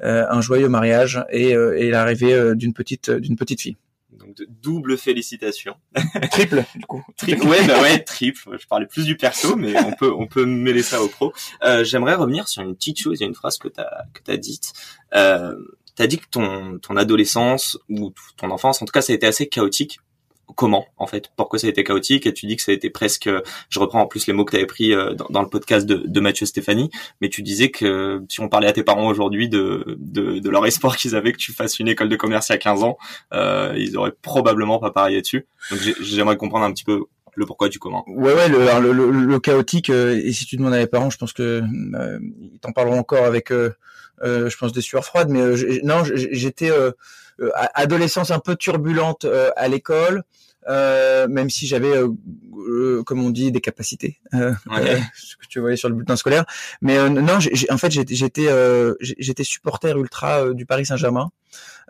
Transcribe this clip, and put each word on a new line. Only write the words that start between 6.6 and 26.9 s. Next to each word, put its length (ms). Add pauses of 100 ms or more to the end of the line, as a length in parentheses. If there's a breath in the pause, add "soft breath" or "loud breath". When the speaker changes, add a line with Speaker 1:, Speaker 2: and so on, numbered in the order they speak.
Speaker 1:
du 100
coup. 180 (140)
Speaker 2:
Triple, 300
ouais, 180
bah 160
ouais, 220
triple. 560
Je 80
parlais 180
plus 200
du 120
perso, 380
mais 180 (100)
on 100
peut, 220
on 120
peut 180
mêler 380
ça 180
au 60
pro. 260 (300 loud breath)
Euh, 200
j'aimerais 300
revenir 340
sur 140
une 140
petite 240
chose 240
et 20
une 100
phrase 220
que 100
t'as, 360 (100)
que 100
t'as 140
dite. 360 (420 loud breath)
Euh, 400 (400)
t'as 100
dit 140
que 100
ton, 480
ton 200
adolescence 800 (100)
ou 200
t-, 60 (220)
ton 140
enfance, 320
en 20
tout 60
cas, 100
ça 100
a 40
été 100
assez 220
chaotique. 540 (560)
Comment, 280 (120)
en 100
fait ? 300
Pourquoi 220
ça 80
a 20
été 160
chaotique ? 420
Et 60
tu 120
dis 120
que 40
ça 120
a 20
été 140
presque, 400 (400 loud breath)
je 100
reprends 220
en 40
plus 220
les 60
mots 100
que 80
t'avais 140
pris, 280
euh, 200
dans, 160
dans 120
le 60
podcast 380
de, 200
de 140
Mathieu 260
Stéphanie, 440 (320 loud breath)